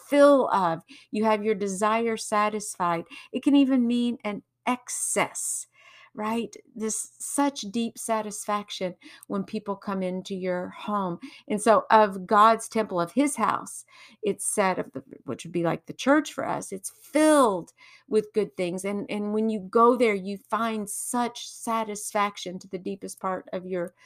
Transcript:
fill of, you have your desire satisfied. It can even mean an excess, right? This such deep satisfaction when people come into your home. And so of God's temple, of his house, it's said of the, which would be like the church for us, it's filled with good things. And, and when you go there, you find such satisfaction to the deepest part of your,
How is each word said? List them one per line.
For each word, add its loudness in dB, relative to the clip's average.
fill 8
of, 2
you 0
have 2
your 2
desire 0
satisfied. -2
It -4
can 4
even 6
mean 0
an -6
excess, -4
right? -6
This -6
such -2
deep -6
satisfaction -6
when -4
people -8
come -4
into -6
your -4
home. -4
And -2
so 4
of 4
God's 6
temple, -2
of -2
his 0
house, -4
it's -2
said 0
of -8
the, -12
which -10
would -14
be 0
like -2
the -14
church 2
for -6
us, -6
it's -10
filled 4
with 0
good -2
things. -4
And, -4
and -4
when 0
you -4
go 6
there, 4
you -6
find -4
such -6
satisfaction -6
to -20
the -10
deepest -10
part -6
of -8
your, -6